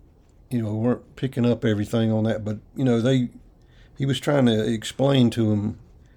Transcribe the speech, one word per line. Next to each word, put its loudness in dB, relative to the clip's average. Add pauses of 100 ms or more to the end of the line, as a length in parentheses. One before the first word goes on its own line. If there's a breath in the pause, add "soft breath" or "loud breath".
(500)
you -2
know, -4
weren't -4
picking -2
up 0
everything 0
on 0
that, -2
but, -6 (160)
you -2
know, 2
they, 2 (640 soft breath)
he -6
was -2
trying 2
to 2
explain 2
to 0
them, -2 (380 soft breath)